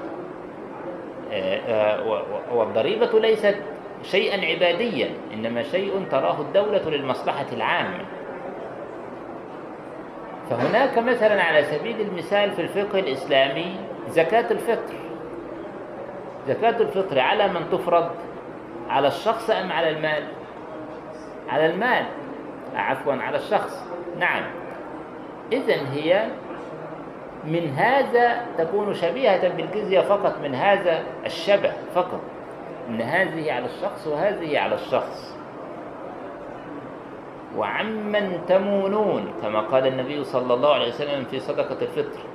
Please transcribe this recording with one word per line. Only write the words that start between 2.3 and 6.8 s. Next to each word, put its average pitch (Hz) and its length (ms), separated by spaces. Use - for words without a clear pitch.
والضريبة 202 640
ليست 214 360
شيئًا 196 440
عباديًا، 175 640
إنما 117 280
شيء 190 480
تراه 156 300
الدولة 185 500